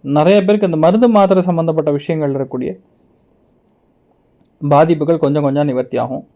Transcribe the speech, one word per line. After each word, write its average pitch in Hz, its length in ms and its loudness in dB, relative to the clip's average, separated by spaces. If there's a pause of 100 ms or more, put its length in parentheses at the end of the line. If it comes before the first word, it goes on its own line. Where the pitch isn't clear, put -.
நிறைய 156 400 2
பேருக்கு 208 260 0
இந்த 160 140 -2
மருந்து 220 320 4
மாத்திரை 190 320 2
சம்பந்தப்பட்ட 160 500 -2
விஷயங்கள் 151 340 -4
இருக்கக்கூடிய 131 400 -6 (2000)
பாதிப்புகள் 156 500 2
கொஞ்சம் 143 220 -2
கொஞ்சம் 143 260 -2
நிவர்த்தி 127 320 -4
ஆகும். 127 200 -10 (120)